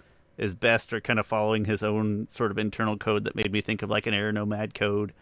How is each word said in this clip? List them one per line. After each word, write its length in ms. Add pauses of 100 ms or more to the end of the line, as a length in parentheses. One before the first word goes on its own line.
(380)
is 180
best 360
or 80
kinda 240
following 420
his 180
own 460
sort 220
of 60
internal 400
code 260
that 120
made 180
me 80
think 200
of, 80
like, 180
an 60
Air 180
Nomad 420
code. 480